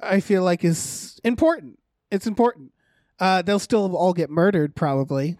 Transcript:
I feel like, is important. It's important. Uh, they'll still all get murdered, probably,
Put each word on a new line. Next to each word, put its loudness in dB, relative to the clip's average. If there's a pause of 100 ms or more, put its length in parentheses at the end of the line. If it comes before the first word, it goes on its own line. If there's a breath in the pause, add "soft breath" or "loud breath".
I 0
feel 0
like, 0
is -4
important. 0 (320)
It's -2
important. -2 (460)
Uh, 2
they'll 0
still 0
all 2
get -2
murdered, 0
probably, -2